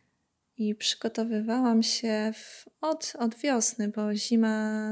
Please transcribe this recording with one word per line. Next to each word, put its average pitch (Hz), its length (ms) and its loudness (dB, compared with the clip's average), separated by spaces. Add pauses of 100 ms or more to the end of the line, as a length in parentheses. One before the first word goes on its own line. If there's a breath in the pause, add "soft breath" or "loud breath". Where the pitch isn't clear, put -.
(580 soft breath)
I 214 180 0
przygotowywałam 226 1080 2
się 220 520 0
w, - 300 -16 (160)
od, 311 380 -2
od 233 160 0
wiosny, 226 520 0
bo 208 280 -2
zima 214 760 0